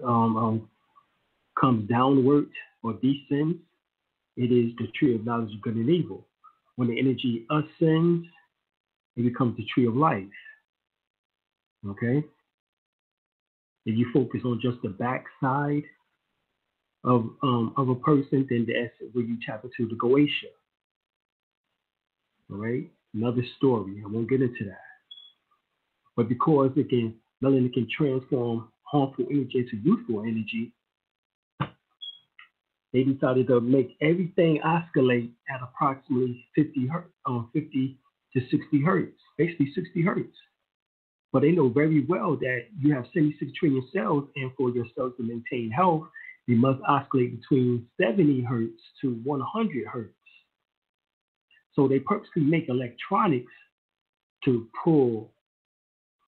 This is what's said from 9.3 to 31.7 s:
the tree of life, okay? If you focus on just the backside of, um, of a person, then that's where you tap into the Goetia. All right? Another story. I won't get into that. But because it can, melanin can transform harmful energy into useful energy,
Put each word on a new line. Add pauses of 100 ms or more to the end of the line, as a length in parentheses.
the
tree
of
life, (1600)
okay? (1600)
If
you
focus
on
just
the
backside (1200)
of, (140)
um,
of
a
person,
then
that's
where
you
tap
into
the
Goetia. (2000)
All
right? (240)
Another (140)
story.
I
won't
get
into
that. (1400)
But
because
it
can, (280)
melanin
can
transform (140)
harmful
energy
into
useful
energy, (2250)